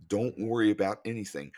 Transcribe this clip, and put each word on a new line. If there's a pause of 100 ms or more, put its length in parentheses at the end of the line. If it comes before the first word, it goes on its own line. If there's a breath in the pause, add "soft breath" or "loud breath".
Don't
worry
about
anything.